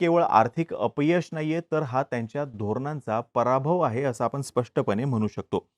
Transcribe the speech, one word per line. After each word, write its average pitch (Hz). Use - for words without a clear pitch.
केवळ 170
आर्थिक -
अपयश 143
नाहीये, 156
तर 156
हा 131
त्यांच्या 127
धोरणांचा 117
पराभव 135
आहे 127
असं 127
आपण 139
स्पष्टपणे 120
म्हणू 113
शकतो. -